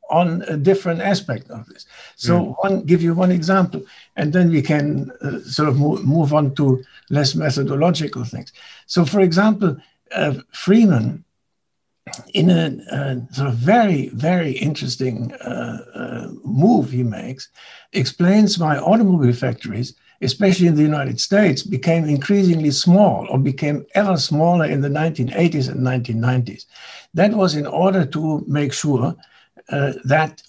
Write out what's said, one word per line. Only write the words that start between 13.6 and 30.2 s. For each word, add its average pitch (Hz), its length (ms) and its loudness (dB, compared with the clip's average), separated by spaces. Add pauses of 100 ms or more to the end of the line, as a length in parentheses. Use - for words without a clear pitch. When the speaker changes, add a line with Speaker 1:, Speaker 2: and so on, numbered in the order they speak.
Speaker 1:
very 156 440 -2
interesting, 127 800 -6
uh, 120 460 -10 (140)
uh, - 340 -10 (180)
move 139 460 2
he 127 120 -2
makes, 107 460 -8 (420)
explains 196 640 2
why 151 200 0
automobile 170 560 2
factories, 120 600 -6 (280)
especially 180 440 2
in 160 80 4
the 151 80 4
United 143 360 -2
States, 196 440 0
became 165 420 -2
increasingly 160 640 2
small 175 580 4
or 131 100 0
became 147 460 -2 (100)
ever 196 220 2
smaller 160 480 2
in 143 160 -2
the 143 80 -2
nineteen 147 440 -2
eighties 151 340 0
and 131 140 -6
nineteen 123 380 -2
nineties. 123 460 -2 (480)
That 208 200 2
was 185 220 0
in 147 100 -4
order 180 400 0
to 156 420 -4
make 147 260 -2
sure, 143 420 -2 (540)
uh, 143 240 -2 (120)
that, 151 440 0